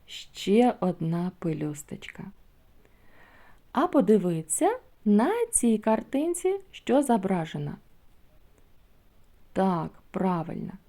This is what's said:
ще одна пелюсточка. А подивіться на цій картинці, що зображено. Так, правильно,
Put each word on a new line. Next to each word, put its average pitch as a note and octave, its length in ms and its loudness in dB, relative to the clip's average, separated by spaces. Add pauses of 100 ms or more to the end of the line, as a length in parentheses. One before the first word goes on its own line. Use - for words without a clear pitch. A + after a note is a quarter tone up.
ще - 760 2
одна F3 600 -2
пелюсточка. D3+ 840 -8 (1500)
А D4 160 2
подивіться G3 880 2 (280)
на A3 260 4 (200)
цій A3+ 260 2
картинці, D4+ 840 -2 (120)
що C4 320 0
зображено. F#3 720 -2 (1800)
Так, F3 360 0 (220)
правильно, F3 600 -2 (180)